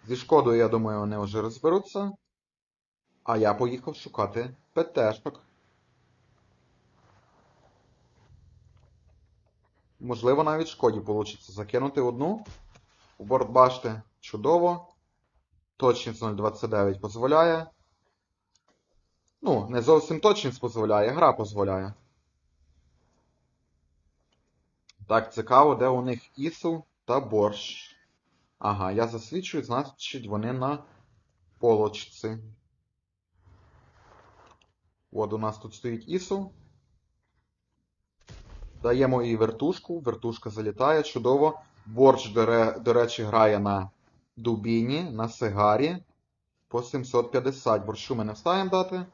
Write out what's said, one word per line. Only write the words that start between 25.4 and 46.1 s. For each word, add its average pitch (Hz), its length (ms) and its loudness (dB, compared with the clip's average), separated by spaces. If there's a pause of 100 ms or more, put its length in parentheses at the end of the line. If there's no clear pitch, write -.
де 120 120 2
у 127 140 0
них 123 380 -8
Ісу 165 440 -6 (220)
та 127 140 0
Борщ. 104 760 -2 (640)
Ага, 98 320 -2
я 113 160 0
засвічую, 131 560 -8
значить, 117 640 -8
вони 107 260 -4
на 139 300 -4 (760)
полочці. 110 800 0 (2750)
От 104 220 -2
у 107 40 -4
нас 107 200 -4
тут 107 160 -18
стоїть 113 360 -8
Ісу. 190 420 -4 (2250)
Даємо 127 420 2
їй 117 120 -2
вертушку, 131 640 -2
вертушка 117 500 -6
залітає, 110 540 0
чудово. 143 580 0 (240)
Борщ, 123 440 6
до 110 160 2
ре-, 113 340 2
до 117 140 0
речі, 117 300 2
грає 107 360 4
на 98 300 -2 (460)
дубіні, 117 680 -2
на 113 260 -6
сигарі. 113 720 0 (640)